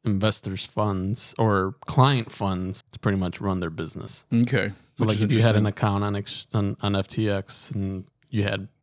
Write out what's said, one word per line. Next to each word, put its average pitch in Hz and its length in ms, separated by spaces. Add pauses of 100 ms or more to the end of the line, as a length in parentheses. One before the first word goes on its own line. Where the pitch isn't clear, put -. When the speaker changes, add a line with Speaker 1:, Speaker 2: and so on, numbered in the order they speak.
Speaker 1:
investors' 101 600
funds 101 720
or 98 360 (120)
client 131 440
funds 92 520 (100)
to - 60
pretty 98 200
much 87 220
run 95 200
their 85 100
business. 82 600
Speaker 2:
Okay. 117 360 (280)
Speaker 1:
So, 117 80
Speaker 2:
Which 107 40
Speaker 1:
like, 107 80
Speaker 2:
is 107 60
Speaker 1:
if 104 100
you 110 100
had 113 140
an 104 100
Speaker 2:
interesting. 104 220
Speaker 1:
account 101 160
on 101 120
ex-, - 380
on, 101 280
on 101 120
F 98 140
T 110 200
X - 420
and 95 340 (240)
you 104 160
had 98 240 (140)